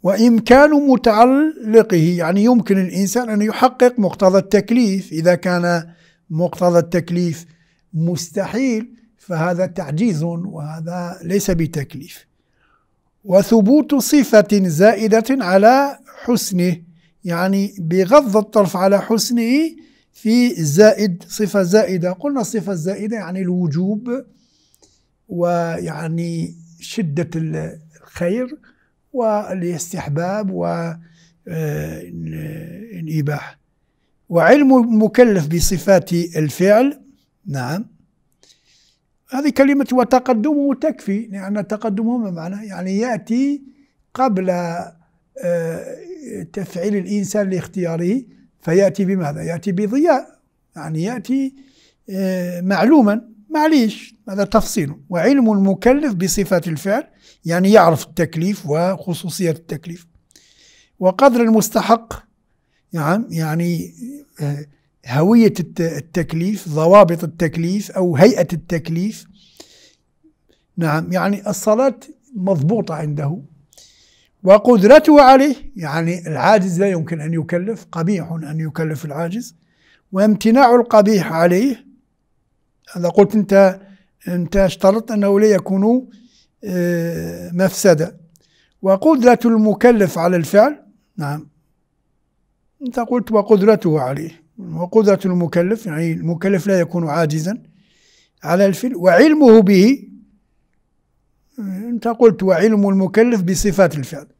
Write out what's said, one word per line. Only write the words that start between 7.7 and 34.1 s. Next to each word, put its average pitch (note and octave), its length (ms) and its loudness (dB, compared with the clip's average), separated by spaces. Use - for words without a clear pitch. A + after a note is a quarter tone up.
مستحيل G#3 1000 -4
فهذا F3 480 -4
تعجيز E3+ 560 -4
وهذا E3+ 1000 -10
ليس F#3+ 280 -2
بتكليف. D3+ 760 -6
وثبوت G#3+ 680 2
صفة A#3 580 4
زائدة G3+ 800 2
على B3+ 680 2
حسنه، F3+ 520 -2
يعني F#3+ 540 -2
بغض F#3+ 580 2
الطرف G#3 400 0
على F#3+ 240 2
حسنه A#3+ 680 0
في A#3+ 420 0
زائد، F3+ 720 2
صفة G#3 340 -2
زائدة. F3+ 500 0
قلنا C#4 280 -6
الصفة G3+ 320 -6
الزائدة G3 440 -6
يعني F#3 260 -8
الوجوب، F#3 840 -4
ويعني E3+ 1300 -6
شدة E3 560 -6
الخير F3 1200 -8
والاستحباب F#3+ 1400 -6
و، F3 160 -6
آه، D#3+ 1300 -10
الإباحة. D3+ 580 -6